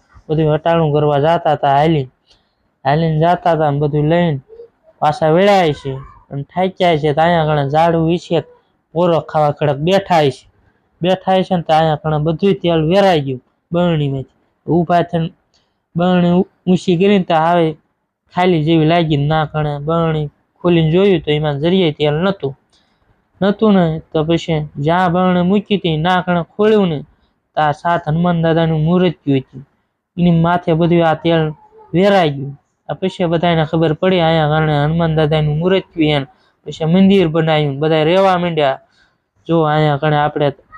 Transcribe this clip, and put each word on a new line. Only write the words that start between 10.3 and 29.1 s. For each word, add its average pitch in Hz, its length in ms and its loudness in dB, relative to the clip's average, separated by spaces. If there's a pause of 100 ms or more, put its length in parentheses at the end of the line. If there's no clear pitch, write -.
બેઠા 185 420 0
છે 185 120 -2
ને 165 80 -4
તો 160 100 -2
અહીંયા 156 240 2
આગળ 156 260 -4
બધુંય 170 320 0
તેલ 170 320 -2
વેરાઈ 185 340 2
ગયું 135 200 -8 (300)
બરણીમાંથી. 151 640 -2 (340)
ઊભા 170 360 0
થઈને 165 260 -4 (680)
બરણી 175 360 2
ઊ-, 180 180 2 (140)
ઊંચી 180 340 0
કરીને 196 260 2
તો 170 120 -2
હવે 160 420 0 (560)
ખાલી 180 300 0
જેવી 160 220 2
લાગી. 160 320 0
ના 151 300 0
કણે 151 320 -4
બરણી 156 500 -4 (240)
ખોલીને 165 380 0
જોયું 185 300 2
તો - 100 -8
એમાં 151 280 -2
જરીએ 175 320 0
તેલ 147 240 -2
નહોતું. 170 380 -4 (880)
નહોતું 214 320 2
ને 160 340 0
તો 160 180 -4
પછી 165 360 -2 (140)
જ્યાં 165 380 0
બરણી 180 300 2
મૂકી 202 340 0
હતી 165 200 -2
ના 180 240 0
કણે 175 220 -2
ખોલ્યું 208 460 0
ને 151 100 -6 (580)
તો - 40 -2
આ 147 120 0
સાત 170 320 -2
હનુમાન 170 360 0
દાદાનું 160 400 0
મૂર્તિયું 160 600 0